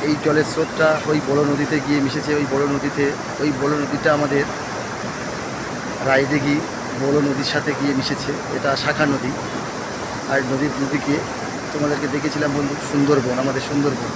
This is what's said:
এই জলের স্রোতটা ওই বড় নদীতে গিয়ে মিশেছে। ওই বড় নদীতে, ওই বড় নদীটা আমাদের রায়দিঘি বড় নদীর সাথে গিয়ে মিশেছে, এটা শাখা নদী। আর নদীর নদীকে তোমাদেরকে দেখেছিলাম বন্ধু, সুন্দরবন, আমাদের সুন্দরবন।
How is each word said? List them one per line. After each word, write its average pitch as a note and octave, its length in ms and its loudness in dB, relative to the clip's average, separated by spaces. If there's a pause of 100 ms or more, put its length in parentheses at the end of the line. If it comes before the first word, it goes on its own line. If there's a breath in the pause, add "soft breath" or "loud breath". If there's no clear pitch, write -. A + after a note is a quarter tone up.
এই D3+ 80 4 (100)
জলের D3+ 260 4
স্রোতটা D#3+ 360 2 (220)
ওই D3+ 100 4 (100)
বড় C#3+ 120 4 (100)
নদীতে C#3+ 340 0
গিয়ে D3 200 2
মিশেছে। C#3+ 340 -2
ওই C#3+ 140 2
বড় C#3 100 2 (100)
নদীতে, C#3 320 0 (360)
ওই D3+ 80 2 (120)
বড় C#3+ 200 2
নদীটা C#3+ 360 0
আমাদের C#3+ 260 2 (1600)
রায়দিঘি C#3 480 2 (460)
বড় C#3+ 160 2 (100)
নদীর C3+ 260 0
সাথে D3 260 0
গিয়ে C#3+ 200 0
মিশেছে, C3+ 320 -2 (240)
এটা C3+ 140 0 (140)
শাখা D3 300 2
নদী। B2+ 180 -2 (1000)
আর C3+ 80 4 (120)
নদীর C3+ 300 0
নদীকে C#3 340 0 (580)
তোমাদেরকে D3 420 0
দেখেছিলাম D3 400 0
বন্ধু, C#3+ 200 0 (140)
সুন্দরবন, C#3 540 4
আমাদের C3 260 0
সুন্দরবন। C3+ 460 0